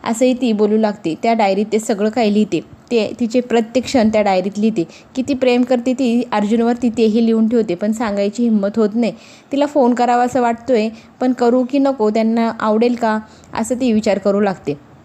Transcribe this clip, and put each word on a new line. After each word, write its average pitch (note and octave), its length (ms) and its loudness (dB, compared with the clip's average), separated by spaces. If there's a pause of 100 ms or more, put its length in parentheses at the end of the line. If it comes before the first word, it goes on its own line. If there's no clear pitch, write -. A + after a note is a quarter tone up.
असंही B3 300 0
ती B3 180 -2
बोलू G#3+ 240 2
लागते. G#3 460 -2
त्या A3+ 100 0
डायरीत G3+ 400 0
ते G#3+ 60 0
सगळं G#3+ 320 -2
काही G#3+ 240 0
लिहिते. G3+ 260 0
ते - 600 -4
तिचे B3 200 0
प्रत्येक A#3 440 -2
क्षण A3 240 2
त्या G#3+ 140 2
डायरीत G3 360 0
लिहिते. A3 260 0 (320)
किती C4 180 -2
प्रेम B3 280 2
करते B3 300 0
ती B3 300 0 (100)
अर्जुनवरती A#3 560 0
तेही A3+ 380 2
लिहून A3+ 220 2
ठेवते, A3 260 0
पण G#3 180 -2
सांगायची G#3 500 -2
हिंमत G#3 340 0
होत G#3+ 180 2
नाही. A3+ 180 0 (400)
तिला C#4 140 0
फोन B3+ 280 2
करावा A#3+ 300 2
असं B3 160 -2
वाटतोय, A#3 480 0 (320)
पण B3+ 120 0
करू A#3+ 380 2
की C#4+ 80 0
नको, C4 320 0
त्यांना A3+ 500 0
आवडेल A3+ 340 2
का, A3 240 -2 (360)
असं A3+ 200 -2
ती A#3+ 180 0
विचार G#3+ 260 0
करू G3+ 220 0
लागते. F3 520 -4 (120)